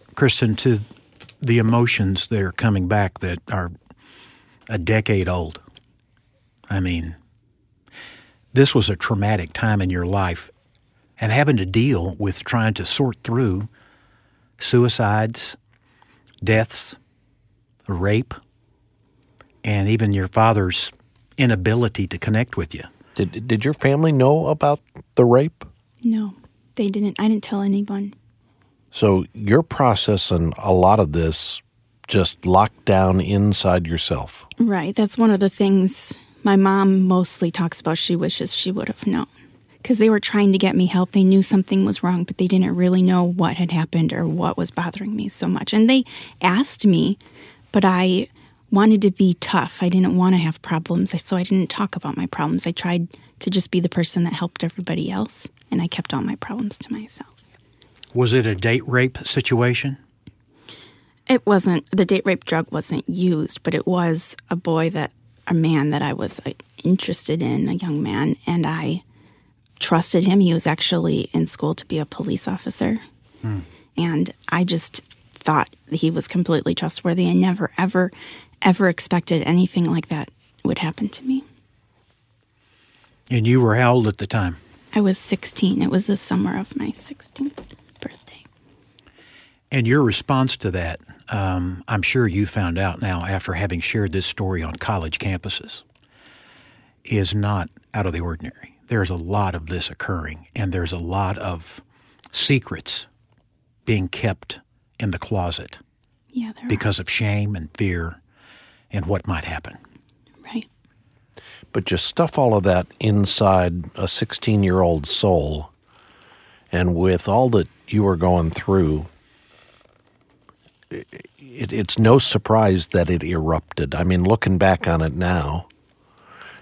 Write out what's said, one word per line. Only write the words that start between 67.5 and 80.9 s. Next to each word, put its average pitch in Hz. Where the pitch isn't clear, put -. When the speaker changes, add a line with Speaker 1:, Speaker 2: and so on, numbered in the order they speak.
Speaker 3:
a -
young 170
man, 120
and 175
I 160
trusted 180
him. 196
He 180
was 170
actually 160
in 165
school 156
to -
be 160
a 151
police -
officer. -
Hmm. 107
And 170
I 170
just 175
thought -
he 160
was 160
completely 170
trustworthy. 175
I 175
never, 180
ever, 180
ever 185
expected 170
anything 175
like 165
that 151
would -
happen 180